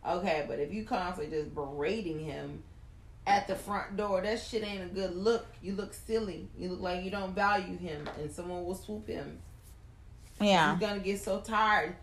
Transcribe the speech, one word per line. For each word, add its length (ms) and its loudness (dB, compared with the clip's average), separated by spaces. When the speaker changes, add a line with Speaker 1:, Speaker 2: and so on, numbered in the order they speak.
Speaker 1:
okay. 400 2
But 120 -4
if 160 0
you 100 -4
constantly 500 -2
just 200 -2
berating 640 -2
him 420 -6
at 200 6
the 80 2
front 420 -4
door, 240 2
that 200 2
shit 220 -2
ain't 220 -4
a 100 -8
good 220 0
look. 300 4
You 120 -2
look 200 -4
silly. 640 -4
You 100 -4
look 140 -4
like 200 0
you 80 -4
don't 240 -2
value 440 4
him, 280 -6
and 100 -4
someone 360 -4
will 80 -2
swoop 340 -8
him. 320 -6
Speaker 2:
Yeah. 340 8
Speaker 1:
He's 140 2
gonna 140 0
get 220 0
so 180 0
tired. 640 4